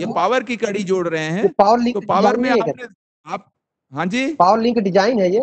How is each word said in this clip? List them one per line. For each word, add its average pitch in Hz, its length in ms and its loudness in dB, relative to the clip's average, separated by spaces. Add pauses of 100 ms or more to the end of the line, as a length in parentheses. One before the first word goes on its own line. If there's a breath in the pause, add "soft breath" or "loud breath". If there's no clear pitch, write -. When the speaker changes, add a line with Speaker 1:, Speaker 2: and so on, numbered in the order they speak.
Speaker 1:
ये 180 60 -4
power 220 360 0
की 226 140 -6
कड़ी 208 280 -4
जोड़ 175 240 -2
रहे 160 160 -4
हैं। 165 180 -4
Speaker 2:
ये 196 60 2
पावर 214 300 4
link 240 180 -2
Speaker 1:
तो 202 40 -4
पावर 202 360 2
में 240 60 -2
Speaker 2:
डिजाइन 247 160 0
नहीं 196 40 0
है - 80 -2
Speaker 1:
आपने, 240 160 -10 (400)
आप, 185 260 -14 (420)
हाँ 160 120 -4
जी? 262 280 -4
Speaker 2:
Power 196 240 4
link 233 200 0
design 196 420 2
है 180 120 2
ये? 226 100 2